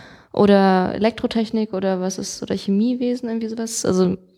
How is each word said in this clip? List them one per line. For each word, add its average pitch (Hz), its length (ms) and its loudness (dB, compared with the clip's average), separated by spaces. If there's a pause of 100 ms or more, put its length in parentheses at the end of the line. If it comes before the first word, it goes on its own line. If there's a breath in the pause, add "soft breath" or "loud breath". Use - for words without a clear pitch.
(320 loud breath)
oder 196 640 4
Elektrotechnik 220 760 -2
oder 190 280 -2
was 185 160 -4
ist, - 240 -10
oder 196 140 -4
Chemiewesen, 240 760 0
irgendwie 226 200 -6
sowas. 226 360 -6
Also 185 320 2 (200)